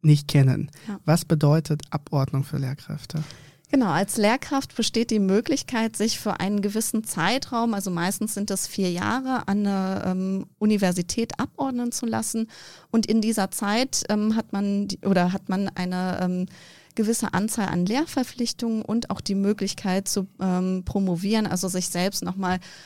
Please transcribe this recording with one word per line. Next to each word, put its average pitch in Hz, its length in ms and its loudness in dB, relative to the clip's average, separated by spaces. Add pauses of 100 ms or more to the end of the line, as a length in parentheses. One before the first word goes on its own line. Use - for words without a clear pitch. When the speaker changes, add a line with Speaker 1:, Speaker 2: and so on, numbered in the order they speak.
Speaker 1:
nicht 147 280 6
kennen. 135 420 4 (160)
Speaker 2:
Ja. 202 200 -8
Speaker 1:
Was 160 180 4
bedeutet 151 640 2
Abordnung 139 540 -2
für - 140 -6
Lehrkräfte? 143 640 -6 (460)
Speaker 2:
Genau, 254 200 4
als 175 260 0
Lehrkraft 247 600 0
besteht 233 340 0
die 220 80 2
Möglichkeit, 220 800 0
sich 226 240 -2
für - 200 -2
einen 202 220 0
gewissen 214 420 -2
Zeitraum, 233 680 0
also 196 160 -4
meistens 180 420 -2
sind 202 160 -4
das 196 180 -2
vier 185 240 0
Jahre, 233 580 -2
an 202 180 2
eine, 190 400 0
ähm, 185 400 -2 (120)
Universität 202 800 0
abordnen 254 520 -2
zu - 160 -4
lassen. 220 420 -2 (420)
Und 226 160 4
in 226 140 4
dieser 214 300 2
Zeit, 220 580 0
ähm, 214 280 2
hat - 160 -4
man 202 360 0
die, 202 120 -10
oder 180 320 4
hat 196 160 -6
man 196 260 -2
eine, 180 480 -2
ähm, 180 240 -2 (480)
gewisse 226 380 0
Anzahl 202 360 0
an 180 180 0
Lehrverpflichtungen 233 960 -2
und 226 280 -2
auch 196 100 -6
die 196 160 -2
Möglichkeit 196 720 -2
zu, 196 180 -2 (140)
ähm, 185 440 0
promovieren, 196 640 0
also 185 220 -2
sich 180 220 -4
selbst 185 340 -2
nochmal 180 340 -2 (280)